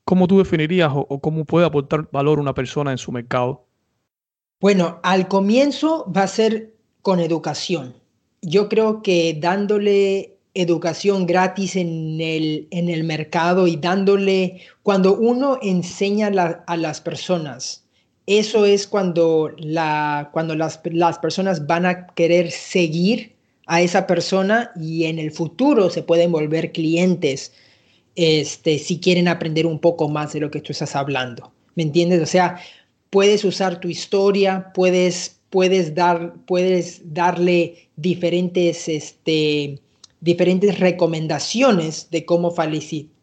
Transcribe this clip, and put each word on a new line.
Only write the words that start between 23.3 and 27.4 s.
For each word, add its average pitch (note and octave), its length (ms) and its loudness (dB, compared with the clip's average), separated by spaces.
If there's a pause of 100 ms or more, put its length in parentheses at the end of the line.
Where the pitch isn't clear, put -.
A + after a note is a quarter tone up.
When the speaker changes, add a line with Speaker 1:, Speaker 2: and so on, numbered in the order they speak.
Speaker 2:
a E3+ 140 0
esa F3+ 260 2
persona F#3+ 720 0
y D#3+ 260 -4
en D#3+ 140 -4
el D3+ 140 -6
futuro G3+ 580 0
se D#3+ 120 -6
pueden E3+ 280 2
volver D#3+ 400 -2
clientes, E3 840 0 (600)